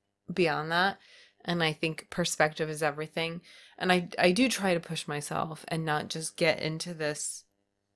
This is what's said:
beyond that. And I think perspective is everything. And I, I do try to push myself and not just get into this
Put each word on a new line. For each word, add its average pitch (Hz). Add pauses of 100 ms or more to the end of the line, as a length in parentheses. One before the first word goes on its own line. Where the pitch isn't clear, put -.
(320)
beyond 156
that. 185 (480)
And 175
I 156
think 160
perspective 156
is 156
everything. 156 (360)
And 180
I, 180 (100)
I 180
do 240
try 190
to 170
push -
myself 156
and 160
not 151
just 160
get 160
into 160
this 151 (500)